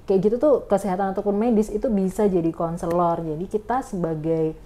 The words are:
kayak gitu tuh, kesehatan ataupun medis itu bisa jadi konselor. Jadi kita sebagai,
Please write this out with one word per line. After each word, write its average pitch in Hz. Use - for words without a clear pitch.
kayak 190
gitu 214
tuh, 294
kesehatan 196
ataupun 202
medis 214
itu 214
bisa 196
jadi 175
konselor. 170
Jadi 165
kita 233
sebagai, 160